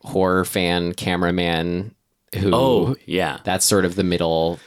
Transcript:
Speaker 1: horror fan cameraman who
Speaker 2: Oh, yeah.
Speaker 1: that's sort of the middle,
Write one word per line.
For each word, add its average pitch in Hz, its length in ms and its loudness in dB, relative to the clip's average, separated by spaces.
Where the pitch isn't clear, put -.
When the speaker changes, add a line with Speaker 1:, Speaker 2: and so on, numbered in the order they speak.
Speaker 1:
horror 92 420 2
fan 87 480 -2
cameraman 87 1000 -2
who 95 160 0
Speaker 2:
Oh, 127 420 2
yeah. 80 400 -2
Speaker 1:
that's 92 200 -2
sort 95 200 4
of 87 100 -2
the 95 80 0
middle, 82 640 0